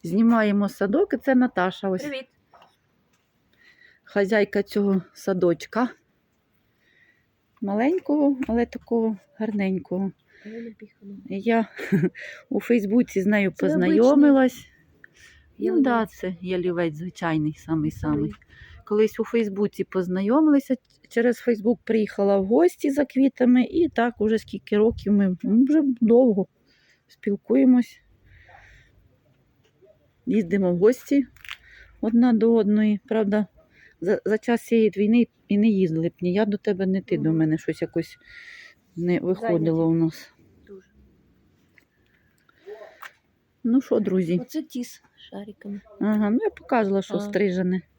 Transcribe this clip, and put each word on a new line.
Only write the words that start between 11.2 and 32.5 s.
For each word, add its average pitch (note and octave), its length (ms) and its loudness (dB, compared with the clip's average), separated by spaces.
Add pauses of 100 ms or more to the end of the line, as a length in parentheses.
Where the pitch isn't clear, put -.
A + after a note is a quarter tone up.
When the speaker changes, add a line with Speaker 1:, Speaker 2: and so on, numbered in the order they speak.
Speaker 1:
Я A3 400 -2 (400)
<laughs> - 400 -14
у G3+ 120 -2
Фейсбуці G#3+ 640 0
з F3+ 40 -2
нею G#3 300 0
Speaker 2:
Це - 100 -2
обичний D#4 320 2
Speaker 1:
познайомилась. C4+ 680 4 (920)
Ну - 80 -6
Speaker 2:
ялівець. E4 180 2
Speaker 1:
да, A#3 220 2
це F#3 340 -10
ялівець F3 540 -4
звичайний, D#3 600 -4
самий-самий. D4 760 -4
Speaker 2:
Самий. - 20 -18 (520)
Speaker 1:
Колись G#3+ 360 0
у A3 40 -2
Фейсбуці G3+ 600 -4
познайомилися, A#3 920 0 (320)
Через A#3 400 -2
Facebook A3+ 360 0
приїхала G3+ 540 0
в F#3+ 80 -2
гості D4 440 2
за C#4 140 -2
квітами, B3+ 600 2
і E4 240 0
так A#3 320 -2
уже A3 180 0
скільки - 400 -6
років G#3+ 340 0
ми, F#3+ 300 2
ну, A3+ 220 4
вже D4 180 2 (180)
довго A3+ 460 4 (600)
спілкуємось. B3 960 0 (2250)
Їздимо F#3+ 460 -2
в F3 60 -2
гості B3+ 480 0 (720)
одна A#3 320 2
до A3+ 220 2